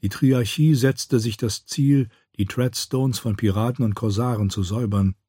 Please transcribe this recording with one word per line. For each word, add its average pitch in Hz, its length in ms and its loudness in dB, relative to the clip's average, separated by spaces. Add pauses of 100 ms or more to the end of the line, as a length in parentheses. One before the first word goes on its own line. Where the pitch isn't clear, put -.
Die 101 60 0
Triarchie 131 640 2
setzte 131 440 0
sich 110 180 -2
das - 300 -6
Ziel, 139 420 2 (280)
die 101 100 -2
Treadstones 131 720 -2
von 107 180 -4
Piraten 110 480 0
und 107 100 0
Korsaren 107 560 -2
zu 101 120 -4
säubern. 101 520 0 (140)